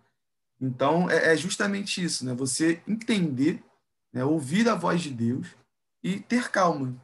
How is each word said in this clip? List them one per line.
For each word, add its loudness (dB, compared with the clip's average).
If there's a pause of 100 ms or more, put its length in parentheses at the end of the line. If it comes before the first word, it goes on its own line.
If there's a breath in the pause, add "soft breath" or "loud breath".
(580)
Então, 0
é, 4
é 6
justamente -2
isso, -4
né? -2
Você 0
entender, 0 (500)
né? -2
Ouvir 2
a 4
voz 0
de -6
Deus -2 (540)
e -2
ter -2
calma. 0